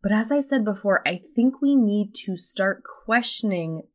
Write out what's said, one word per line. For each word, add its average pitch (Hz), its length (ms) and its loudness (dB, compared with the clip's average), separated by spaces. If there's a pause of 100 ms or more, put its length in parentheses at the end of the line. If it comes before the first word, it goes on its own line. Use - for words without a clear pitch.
But 196 80 0
as 226 220 0
I 285 80 2
said 269 240 0
before, 202 420 0
I 180 140 -2 (160)
think 262 260 2
we 277 140 4
need 208 360 2 (120)
to 185 120 -6
start 190 460 -4
questioning 185 1000 -4 (120)